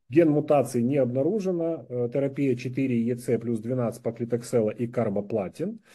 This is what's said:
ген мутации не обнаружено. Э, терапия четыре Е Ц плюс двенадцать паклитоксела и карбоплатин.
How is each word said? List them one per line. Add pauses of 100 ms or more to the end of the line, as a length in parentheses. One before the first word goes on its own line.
ген
мутации
не
обнаружено.
Э,
терапия
четыре
Е
Ц
плюс
двенадцать
паклитоксела
и
карбоплатин. (140)